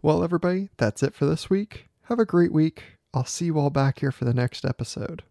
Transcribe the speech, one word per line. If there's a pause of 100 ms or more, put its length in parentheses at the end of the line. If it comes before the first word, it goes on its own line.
Well,
everybody,
that's
it
for
this
week. (140)
Have
a
great
week. (300)
I'll
see
you
all
back
here
for
the
next
episode.